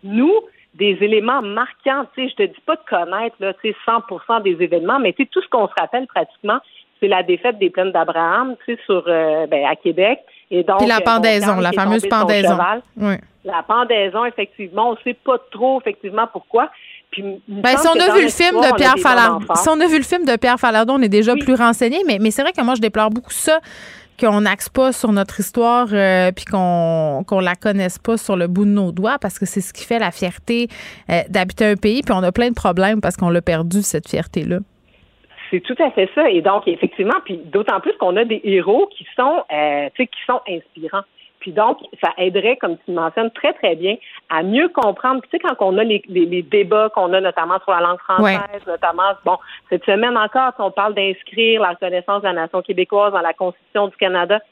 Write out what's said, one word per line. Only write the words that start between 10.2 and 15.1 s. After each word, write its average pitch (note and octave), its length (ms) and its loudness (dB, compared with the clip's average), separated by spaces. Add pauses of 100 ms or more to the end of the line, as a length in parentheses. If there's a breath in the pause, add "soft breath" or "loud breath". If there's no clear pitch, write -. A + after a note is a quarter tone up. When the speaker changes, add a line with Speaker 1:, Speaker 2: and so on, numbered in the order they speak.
Speaker 1:
Et F3+ 120 0
donc, F#3+ 160 0
Speaker 2:
Puis G#3 80 4
la A3+ 120 2
Speaker 1:
euh, - 20 0
Speaker 2:
pendaison, G#3+ 540 2
Speaker 1:
Montcalm F#3 80 0
Speaker 2:
la F3 80 0
Speaker 1:
qui F3+ 60 -2
est - 40 0
Speaker 2:
fameuse G#3 220 2
Speaker 1:
tombé G#3 400 2
de F#3+ 40 2
son G3 60 4
Speaker 2:
pendaison. - 0 -
Speaker 1:
cheval. F#3 300 0 (160)
Speaker 2:
Oui. G3+ 160 0 (300)
Speaker 1:
La F3+ 200 -4
pendaison, A3 600 0
effectivement, G#3+ 680 -4
on A3 120 -4
sait A#3+ 120 -4